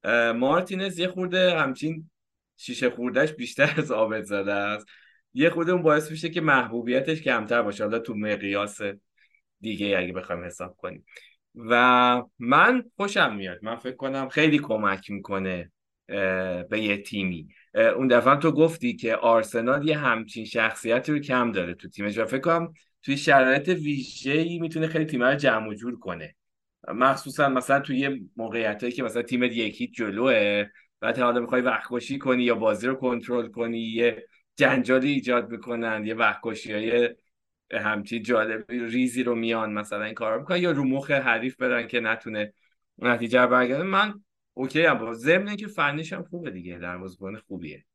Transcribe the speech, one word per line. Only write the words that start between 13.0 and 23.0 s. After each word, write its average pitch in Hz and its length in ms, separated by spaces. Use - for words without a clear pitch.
میاد، 92 280
من 110 120
فکر 127 200
کنم 135 340
خیلی 151 300
کمک 107 520
می‌کنه، 95 600
اه، 92 540
به 107 180
یه 104 200
تیمی. 92 460
اه، 110 120
اون 127 220
دفعه 123 260
هم 143 60
تو 160 120
گفتی 147 440
که 113 200
آرسنال 117 720
یه 151 100
همچین 113 480
شخصیتی 113 680
رو 147 80
کم 127 320
داره 87 220
تو - 160
تیمش 101 280
و 113 80
فکر 131 160
کنم 170 320